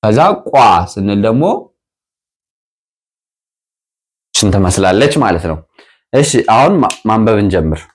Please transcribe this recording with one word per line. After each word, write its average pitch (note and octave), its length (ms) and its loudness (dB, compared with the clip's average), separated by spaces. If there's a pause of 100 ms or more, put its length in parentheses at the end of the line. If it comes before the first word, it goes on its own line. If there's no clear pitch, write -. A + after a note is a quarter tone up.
ከዛ A2 160 2 (240)
ቋ - 100 -10 (340)
ስንል G2+ 340 -4
ደግሞ A2+ 220 0 (3000)
ሽን G#2+ 180 0
ትመስላለች G2 680 0
ማለት F#2 280 -2
ነው። D#2+ 120 -6 (560)
እሺ D3 180 0 (180)
አሁን C3+ 280 4
ማ-፣ - 160 -2 (100)
ማንበብ A2 340 0
እንጀምር። F2 440 -2 (120)